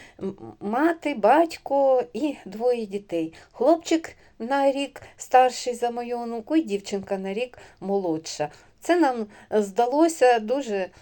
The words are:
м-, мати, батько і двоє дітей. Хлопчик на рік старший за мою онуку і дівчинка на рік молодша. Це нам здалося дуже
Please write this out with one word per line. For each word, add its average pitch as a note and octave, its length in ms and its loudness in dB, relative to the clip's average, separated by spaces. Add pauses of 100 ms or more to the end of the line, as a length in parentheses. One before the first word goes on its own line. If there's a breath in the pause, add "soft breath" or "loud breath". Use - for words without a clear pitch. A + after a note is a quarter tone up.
(240 loud breath)
м-, F#3+ 100 -6 (260)
мати, D4 540 0
батько C4+ 920 2 (100)
і C#4 220 -4 (100)
двоє A3+ 400 -2
дітей. F3 480 -6 (180 loud breath)
Хлопчик D#4+ 640 2 (240 soft breath)
на C#4 320 2
рік C4+ 300 -6 (160 loud breath)
старший B3+ 560 2
за A#3 180 -4
мою A#3+ 260 -8
онуку A#3 380 -6
і D#4+ 60 4
дівчинка G3 560 -6
на F#3+ 160 -6
рік B3 240 -8 (220 loud breath)
молодша. E3+ 720 -4 (280 loud breath)
Це F4 200 2
нам B3 280 2 (240 loud breath)
здалося A#3+ 880 2
дуже G#3+ 500 -4 (120)